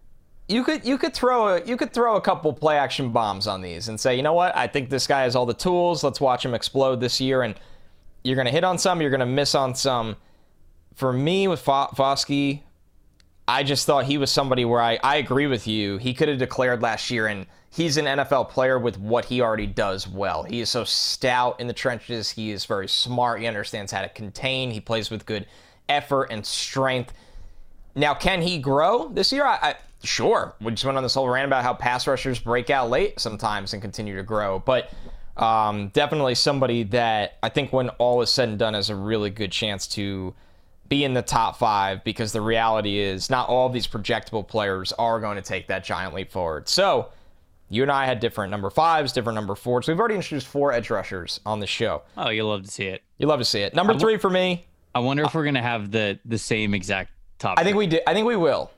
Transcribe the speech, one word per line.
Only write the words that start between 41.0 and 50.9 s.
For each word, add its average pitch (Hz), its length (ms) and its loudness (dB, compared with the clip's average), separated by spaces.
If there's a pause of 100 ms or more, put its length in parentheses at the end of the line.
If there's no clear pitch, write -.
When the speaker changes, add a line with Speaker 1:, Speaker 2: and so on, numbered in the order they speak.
Speaker 1:
in 135 120 2
the 120 80 2
top 113 360 0
five, 98 460 2
because 110 280 -4
the 110 80 -2
reality 110 600 2
is 95 300 -2
not 127 180 0
all 127 180 4
of 123 60 -2
these 120 160 -2
projectable 110 580 -4
players 95 460 -2
are 113 260 0
going 107 160 -4
to 98 80 -8
take 95 240 -6
that 95 160 -4
giant 90 320 -6
leap 95 160 -8
forward. 80 380 -4
So 170 400 2 (600)
you 110 140 0
and 139 80 2
I 139 160 2
had 123 140 -2
different 107 320 -4
number 98 180 -4
fives, 156 420 2
different 113 220 -2
number 104 220 -4
fours. 123 320 -2
We've 165 100 0
already 220 160 0
introduced 156 320 -6
four 143 260 0
edge 117 180 -2